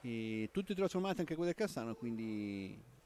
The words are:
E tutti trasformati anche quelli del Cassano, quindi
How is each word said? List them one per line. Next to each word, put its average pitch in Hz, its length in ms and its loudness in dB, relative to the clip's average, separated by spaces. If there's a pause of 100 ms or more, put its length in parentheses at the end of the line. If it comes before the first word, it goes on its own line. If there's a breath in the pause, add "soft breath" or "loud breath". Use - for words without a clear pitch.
E 110 480 0
tutti 196 220 0
trasformati 185 460 2
anche 160 160 2
quelli 170 200 2
del - 100 -18
Cassano, 117 300 -2
quindi 107 880 -2 (220)